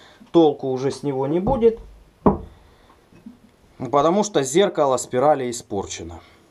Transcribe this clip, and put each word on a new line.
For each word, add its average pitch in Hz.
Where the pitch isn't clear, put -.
толку 147
уже 131
с -
него 135
не 160
будет, 226
потому 143
что 165
зеркало 147
спирали 127
испорчено. 92